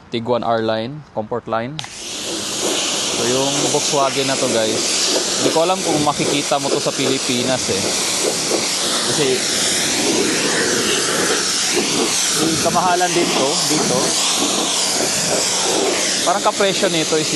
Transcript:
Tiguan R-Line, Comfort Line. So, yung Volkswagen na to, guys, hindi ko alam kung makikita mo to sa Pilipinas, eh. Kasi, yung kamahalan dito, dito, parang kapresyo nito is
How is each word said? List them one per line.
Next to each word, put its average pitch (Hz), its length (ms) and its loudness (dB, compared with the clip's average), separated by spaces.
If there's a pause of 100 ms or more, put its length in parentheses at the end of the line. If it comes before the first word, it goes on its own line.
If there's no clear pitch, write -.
Tiguan 120 320 -2
R-Line, 113 720 0
Comfort 110 400 -6
Line. 117 240 -4 (1400)
So, - 60 -2 (100)
yung 135 220 2 (180)
Volkswagen 139 560 2
na 135 80 2
to, 131 160 0
guys, 110 320 2 (560)
hindi - 160 2
ko 160 80 6
alam 185 160 2
kung 156 240 0
makikita 143 560 0
mo 139 80 -2
to 139 160 0
sa 147 80 0
Pilipinas, 131 800 0
eh. 98 100 0 (1300)
Kasi, 139 200 2 (3250)
yung 165 240 0
kamahalan 180 480 2
dito, 160 320 2 (240)
dito, 135 260 2 (2250)
parang 196 160 0
kapresyo 202 480 2
nito 160 240 0
is 156 200 0